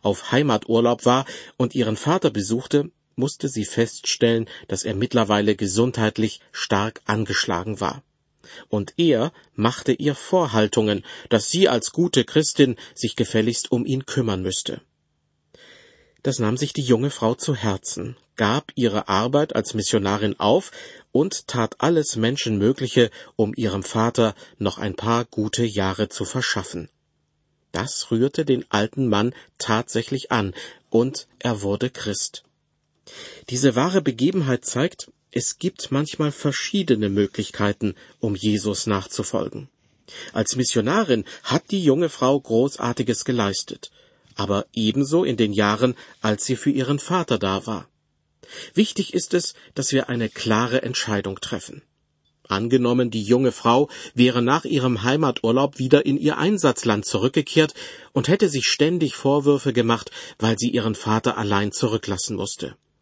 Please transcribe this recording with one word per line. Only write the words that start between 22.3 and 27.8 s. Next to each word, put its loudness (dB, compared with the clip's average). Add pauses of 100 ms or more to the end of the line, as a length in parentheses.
um 2
ihrem -2
Vater 2 (240)
noch -2
ein -4
paar 0
gute -2
Jahre 0
zu -8
verschaffen. -6 (840)
Das -6